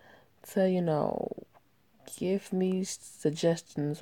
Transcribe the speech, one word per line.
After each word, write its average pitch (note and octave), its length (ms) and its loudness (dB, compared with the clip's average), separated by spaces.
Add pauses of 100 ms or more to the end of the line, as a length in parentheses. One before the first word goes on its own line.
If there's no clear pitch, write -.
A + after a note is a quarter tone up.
(540)
to, F#3+ 140 4
you F#3 140 2
know, G1+ 480 0 (880)
give F#3+ 340 -2
me F#3 340 0
suggestions D#3 1160 -2